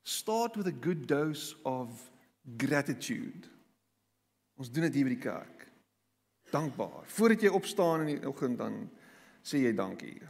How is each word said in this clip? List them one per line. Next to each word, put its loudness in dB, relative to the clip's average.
Start -2
with -2
a 0
good -2
dose 0
of -6
gratitude. -2
Ons -12
doen 2
dit 2
hier 6
by 2
die -6
kerk. -8
Dankbaar. -4
Voordat 6
jy 6
opstaan 2
in -2
die -6
oggend, -2
dan -6
sê 0
jy 4
dankie. -4